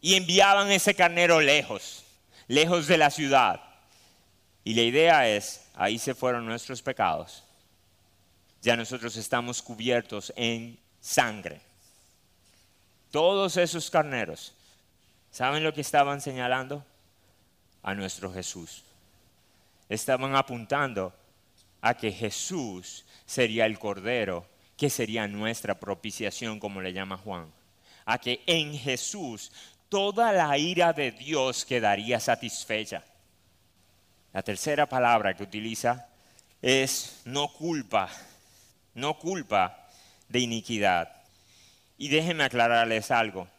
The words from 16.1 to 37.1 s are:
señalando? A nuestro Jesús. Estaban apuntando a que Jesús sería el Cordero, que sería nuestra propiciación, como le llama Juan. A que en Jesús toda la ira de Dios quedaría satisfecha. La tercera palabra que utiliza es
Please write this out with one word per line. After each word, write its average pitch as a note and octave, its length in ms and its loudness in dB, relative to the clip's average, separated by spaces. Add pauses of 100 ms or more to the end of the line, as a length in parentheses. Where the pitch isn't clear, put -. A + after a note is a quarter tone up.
señalando? C3 640 -4 (960)
A G2 140 -6
nuestro F#2+ 360 -8
Jesús. F2+ 520 -12 (1040)
Estaban C3+ 480 -2
apuntando A#2+ 800 -2 (680)
a A#2+ 140 2
que A2 160 -4
Jesús G#2+ 960 -10 (200)
sería A2+ 400 0
el A2 140 -2
Cordero, G2 640 -4 (320)
que C#3+ 120 0
sería A2 380 -4
nuestra G#2 500 -6
propiciación, G#2 800 -8
como G2+ 220 -10
le F#2 140 -8
llama F#2+ 240 -8
Juan. F#2 340 -12 (540)
A A2+ 120 0
que B2 280 -6
en D3+ 320 -2
Jesús B2+ 760 -8 (380)
toda G#3 420 0
la D#3 260 2
ira E3+ 360 2
de C#3+ 180 -2
Dios C3 540 -2
quedaría A2 540 2
satisfecha. A2 840 -4 (1300)
La F#2+ 100 -8
tercera D3 440 0
palabra A#2 500 2
que G#2 80 -10
utiliza A2+ 640 -6 (540)
es C3 640 0